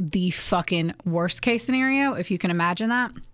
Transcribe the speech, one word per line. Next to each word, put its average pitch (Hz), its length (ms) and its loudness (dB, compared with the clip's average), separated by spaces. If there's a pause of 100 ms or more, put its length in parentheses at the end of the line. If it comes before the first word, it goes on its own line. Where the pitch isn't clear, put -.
(120)
the 180 200 0
fucking 170 640 0 (120)
worst 170 360 0
case 233 240 0
scenario, 269 480 2
if - 180 -4
you 180 60 0
can 180 140 0
imagine 175 380 0
that. 247 220 0 (220)